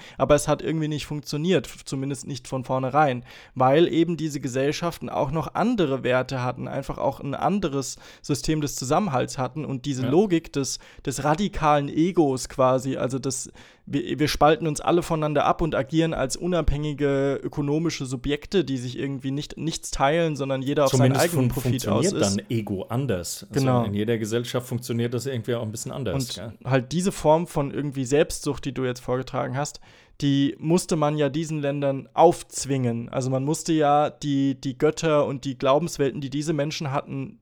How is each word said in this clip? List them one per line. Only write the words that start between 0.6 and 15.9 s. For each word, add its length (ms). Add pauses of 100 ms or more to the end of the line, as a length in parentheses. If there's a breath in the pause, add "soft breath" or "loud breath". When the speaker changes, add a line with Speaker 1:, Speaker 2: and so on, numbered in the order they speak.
Speaker 1:
irgendwie 260
nicht 180
funktioniert, 640
f-, 160
zumindest 440
nicht 200
von 160
vornherein, 640 (300 loud breath)
weil 340
eben 260
diese 240
Gesellschaften 720
auch 220
noch 220
andere 500
Werte 380
hatten, 280
einfach 280
auch 220
ein 160
anderes 640 (240 loud breath)
System 400
des 140
Zusammenhalts 640
hatten 280
und 200
diese 180
Speaker 2:
Ja. 60
Speaker 1:
Logik 440
des, 260 (260 loud breath)
des 200
radikalen 640
Egos 580
quasi, 480
also 240
des, 320 (340 loud breath)
wir, 340
wir 100
spalten 380
uns 120
alle 220
voneinander 440
ab 160
und 140
agieren 380